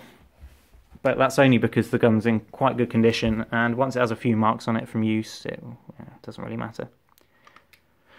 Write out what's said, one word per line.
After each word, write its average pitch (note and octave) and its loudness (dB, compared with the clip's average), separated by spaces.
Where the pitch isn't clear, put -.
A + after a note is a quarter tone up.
but C3 0
that's B2+ 2
only C3 6
because A2+ 0
the B2 0
gun's A2 4
in A2+ 2
quite B2 -2
good A#2+ 0
condition, A2+ 2
and A#2 0
once B2+ -2
it B2 -4
has A#2+ 0
a A2 -6
few A2+ 0
marks A2 0
on A#2 0
it A2+ -8
from A2 -4
use, A2 -4
it, - -10
yeah, - -18
doesn't - -16
really A2+ -10
matter. A#2 -10